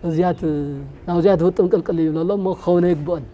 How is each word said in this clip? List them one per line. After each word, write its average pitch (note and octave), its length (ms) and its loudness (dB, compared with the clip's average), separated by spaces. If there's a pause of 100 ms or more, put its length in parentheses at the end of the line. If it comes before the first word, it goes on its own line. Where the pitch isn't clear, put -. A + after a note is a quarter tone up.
እዚያት፣ E3+ 380 0 (640)
ናብ F3 140 -2
እዚያት F3 260 4
ውጥም F3+ 260 2
ቅልቅል F3+ 300 0
ይብል D#3+ 200 0
ኣሎ E3+ 140 -2
እሞ G3 200 -2
ክኸውን F3 320 2
ኣይግብኦን። D#3 500 -2